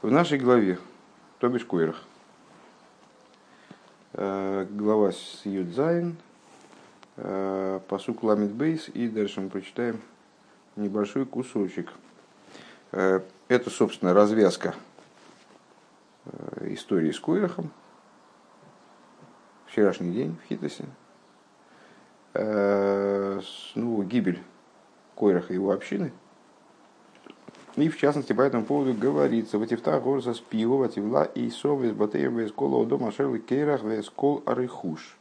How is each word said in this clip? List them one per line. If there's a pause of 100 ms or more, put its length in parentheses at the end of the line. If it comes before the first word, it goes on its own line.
В
нашей
главе, (600)
то
бишь
Койрах, (2000)
э,
глава
с
Юд
Зайн, (1000)
э,
пасук
Ламид
Бейс,
и
дальше
мы
прочитаем (760)
небольшой
кусочек. (1000)
Э, (280)
это,
собственно,
развязка, (1500)
э,
истории
с
Койрахом. (2000)
Вчерашний
день
в
Хитосе. (1500)
Э,
с-,
ну,
гибель (720)
Койраха
и
его
общины. (1700)
И,
в
частности,
по
этому
поводу
говорится:
«Ватифтах
горса
спигу,
вативла
и
сов
из
батея
вескола
дома
шерлы
кейрах
вескол
арыхуш».